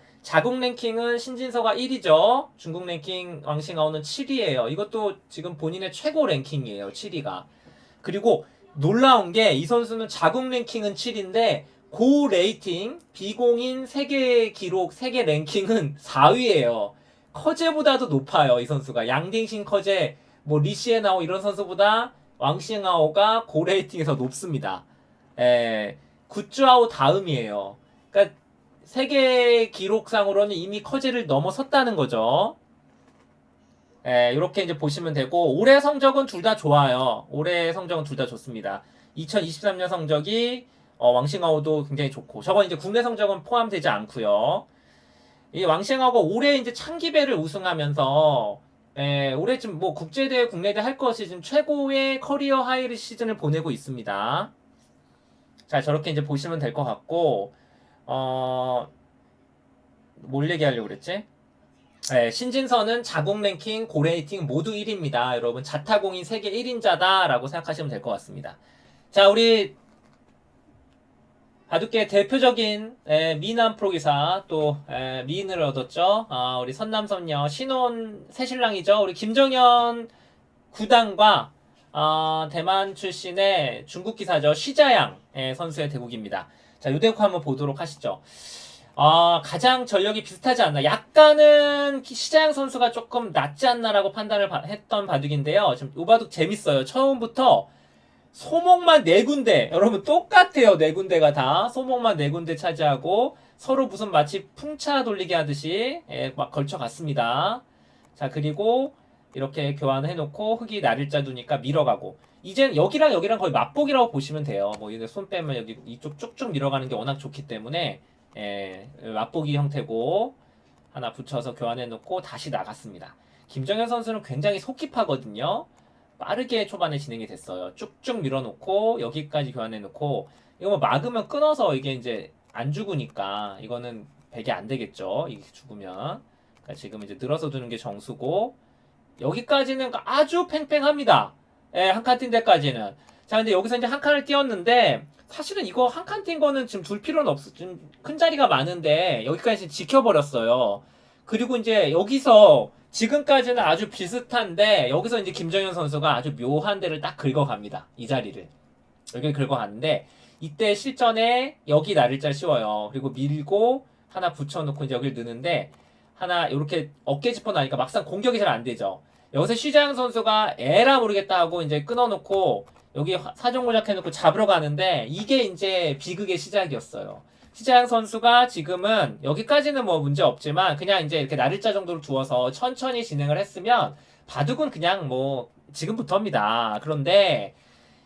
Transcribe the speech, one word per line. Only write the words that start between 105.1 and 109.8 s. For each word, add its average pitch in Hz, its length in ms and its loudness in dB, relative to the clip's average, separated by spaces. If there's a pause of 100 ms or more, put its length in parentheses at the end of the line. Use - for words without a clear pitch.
하듯이, 165 760 -4
예, 131 240 -6
막 - 160 -6
걸쳐갔습니다. 147 1120 -4 (540)
자, 139 140 -6
그리고 214 640 -2 (400)
이렇게 143 420 -6
교환을 143 340 -2